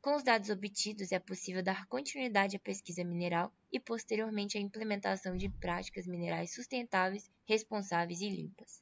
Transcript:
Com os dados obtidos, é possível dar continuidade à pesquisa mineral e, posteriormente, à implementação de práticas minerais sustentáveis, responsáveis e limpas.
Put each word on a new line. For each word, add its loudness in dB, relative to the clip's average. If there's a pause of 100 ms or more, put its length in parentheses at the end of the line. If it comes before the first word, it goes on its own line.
Com 4
os 2
dados 4
obtidos, -2
é 2
possível -4
dar 0
continuidade 0
à -4
pesquisa -4
mineral 0 (200)
e, 0
posteriormente, -2
à -2
implementação -2
de 0
práticas -4
minerais -2
sustentáveis, 0 (160)
responsáveis 2
e -2
limpas. -6